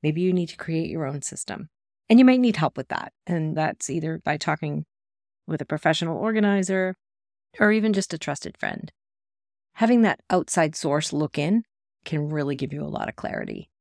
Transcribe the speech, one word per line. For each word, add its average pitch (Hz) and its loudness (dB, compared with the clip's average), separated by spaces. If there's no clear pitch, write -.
Maybe 156 0
you 185 2
need 180 0
to - -14
create 165 -4
your 160 -4
own 143 -6
system. - -10
And 226 10
you 262 10
might 254 8
need 233 2
help 156 0
with 135 -8
that. - -8
And 156 -2
that's - -4
either 160 -4
by 151 -2
talking 151 -4
with 156 -4
a 151 -8
professional 160 0
organizer 196 0
or 208 4
even 220 2
just 190 -2
a 160 -6
trusted - -8
friend. - -6
Having 233 4
that 196 2
outside 165 0
source 151 -2
look 147 -2
in 190 2
can 147 -2
really 143 -2
give 139 -6
you 147 -6
a 147 -6
lot - -6
of - -12
clarity. - -8